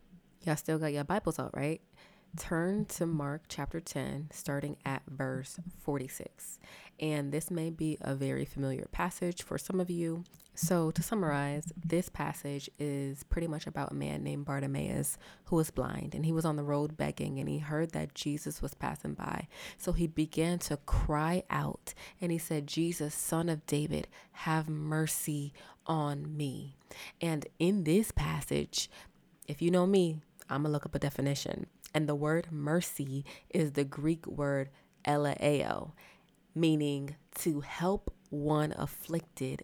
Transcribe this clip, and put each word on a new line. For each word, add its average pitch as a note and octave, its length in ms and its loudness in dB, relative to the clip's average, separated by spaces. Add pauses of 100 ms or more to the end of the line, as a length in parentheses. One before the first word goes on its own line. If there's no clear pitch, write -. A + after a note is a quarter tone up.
(440)
Y'all D#3+ 140 2
still D#3+ 200 0
got D3+ 160 0
your C#3+ 120 0
Bibles F3 340 0
out, - 160 -4
right? D3 260 -2 (540)
Turn F3+ 500 0
to - 200 -2
Mark D3+ 420 0
chapter C#3+ 320 -4
ten, C#3 520 -4
starting C#3+ 540 -4
at C3+ 220 -2
verse C3 520 -4 (200)
forty-six. - 800 -6 (420)
And D3 320 0
this D#3 200 -2
may E3 180 0
be D#3+ 320 0
a C#3 140 -2
very C3+ 280 2
familiar C3+ 480 -2
passage F3 520 -2
for - 160 -4
some F#3 200 -2
of F3+ 120 0
you. E3+ 320 0 (320)
So E3 360 4
to E3 120 0
summarize, D3 720 0
this E3 340 0
passage C#3+ 720 -4
is C#3 440 -2
pretty E3+ 240 0
much D#3 200 -4
about D3 240 -2
a C#3+ 40 -4
man C#3+ 280 -2
named C#3+ 220 -2
Bartimaeus C#3 720 0 (280)
who E3+ 120 4
was D#3+ 120 4
blind, - 460 -4
and D3+ 100 0
he D#3+ 60 2
was D#3+ 140 2
on D3+ 100 2
the D3 80 -2
road D3 340 0
begging, D3 420 -2
and C#3+ 80 -2
he D3 120 0
heard D3+ 320 -2
that D#3 240 -4
Jesus D3 480 -4
was C3+ 100 -4
passing D3 400 -4
by. - 340 -4 (300)
So - 160 -2
he E3+ 140 4
began D#3+ 520 0
to D3+ 180 -2
cry D#3 760 2
out, C#3+ 420 -2 (260)
and E3+ 120 0
he E3 80 2
said, D#3 260 -2
"Jesus, D#3+ 480 0
Son E3 340 0
of D#3 200 0
David, D3+ 400 0 (240)
have D#3+ 360 0
mercy D3+ 840 0 (320)
on D3+ 500 0
me." C#3 420 -4 (440)
And D#3+ 240 0 (140)
in F#3 240 6
this F3+ 280 6
passage, D3 800 0 (580)
if D3 140 -6
you E3+ 80 4
know F3+ 160 6
me, F3+ 320 6 (320)
I'ma C#3+ 200 2
look D3 180 0
up - 80 -4
a C#3 40 -2
definition. - 680 0 (280)
And D3+ 140 4
the D3 60 2
word D#3 360 2
mercy D3 720 0 (280)
is D#3 220 4
the C#3+ 100 4
Greek D3+ 420 0
word C#3 460 0 (340)
eleeo, D3 840 2 (640)
meaning D3 640 4 (180)
to D3 260 0
help F#3 500 -2 (200)
one D3+ 440 2
afflicted C#3 880 -4